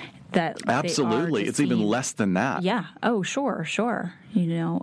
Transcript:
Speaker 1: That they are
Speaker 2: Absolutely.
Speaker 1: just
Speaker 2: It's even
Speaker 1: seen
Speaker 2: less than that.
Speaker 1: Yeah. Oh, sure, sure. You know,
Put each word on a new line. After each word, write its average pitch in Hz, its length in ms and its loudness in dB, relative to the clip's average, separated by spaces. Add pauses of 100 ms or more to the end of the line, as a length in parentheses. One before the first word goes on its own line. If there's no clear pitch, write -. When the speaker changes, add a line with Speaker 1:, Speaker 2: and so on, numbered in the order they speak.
(320)
Speaker 1:
That 165 240 0 (100)
they - 80 0
are 123 40 2
Speaker 2:
Absolutely. 147 640 0
Speaker 1:
just 104 80 0
Speaker 2:
It's 104 100 -4
even 123 200 2
Speaker 1:
seen 107 80 2
Speaker 2:
less 120 260 0
than 98 220 2
that. 123 280 0
Speaker 1:
Yeah. 196 220 0 (180)
Oh, 220 180 2
sure, 220 440 -2
sure. 202 480 -2 (180)
You 180 160 2
know, 165 360 0